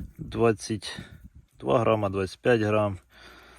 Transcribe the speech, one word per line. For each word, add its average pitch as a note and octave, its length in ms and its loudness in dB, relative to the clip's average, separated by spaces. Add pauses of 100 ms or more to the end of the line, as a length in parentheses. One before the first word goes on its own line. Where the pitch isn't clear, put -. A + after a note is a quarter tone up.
(180)
Двадцять A2+ 800 -2 (600)
два C3 200 2
грама, A2 280 2
двадцять F#2+ 320 -4
п'ять A#2+ 200 4
грам. G#2 380 2 (600)